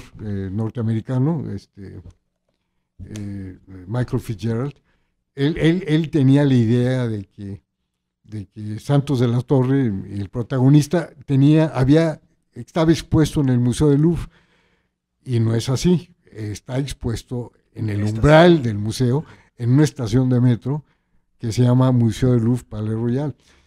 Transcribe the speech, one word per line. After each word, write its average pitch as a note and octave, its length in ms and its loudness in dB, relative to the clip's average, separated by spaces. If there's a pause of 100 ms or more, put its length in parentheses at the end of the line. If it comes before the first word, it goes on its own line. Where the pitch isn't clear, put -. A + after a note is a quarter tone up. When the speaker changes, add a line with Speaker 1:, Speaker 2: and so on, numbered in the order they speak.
(240)
Speaker 1:
eh, G2 280 -6
norteamericano, A2+ 1000 -4
este, F#2+ 500 -16 (1040)
eh, G2+ 520 -12 (300)
Michael A#2+ 340 -4
Fitzgerald. A2+ 520 -6 (640)
Él, C#3+ 240 -2
él, E3 280 0
él D#3 220 0
tenía C#3 340 4
la C3+ 120 2
idea B2 520 2
de G#2 180 -8
que, G2 360 -16 (640)
de G#2 240 -14
que G#2+ 320 -12
Santos C#3 400 0
de B2 80 2
la A#2+ 140 0
Torre, C3+ 440 0
el G2 460 -6
protagonista, C3+ 800 2 (140)
tenía, D3 420 4
había, D3+ 520 2 (340)
estaba D#3+ 380 0
expuesto D#3 500 0
en C3 80 0
el B2+ 100 2
Museo B2 300 2
del C#3+ 120 2
Louvre, D#3+ 220 0 (1040)
y A#2+ 120 -2
no A2+ 160 0
es A2+ 140 -4
así. E3+ 420 0 (200)
Está G#2+ 460 -10
expuesto A#2+ 720 -8 (220)
en G#2+ 160 -6
el G2+ 140 -4
Speaker 2:
Esta G#2+ 140 -2
Speaker 1:
umbral D#3 340 6
Speaker 2:
estación. D#3+ 120 2
Speaker 1:
del A2 140 -2
museo, A#2+ 480 -2 (320)
en A#2+ 140 -2
una C#3+ 120 6
estación B2+ 460 0
de B2+ 100 2
metro B2 440 0 (560)
que A2+ 120 -6
se A#2 120 0
llama B2+ 280 4
Museo B2 420 2
del A#2 100 2
Louvre A#2+ 260 0
Palais G#2+ 240 -6
Royal. A#2+ 420 -4 (320)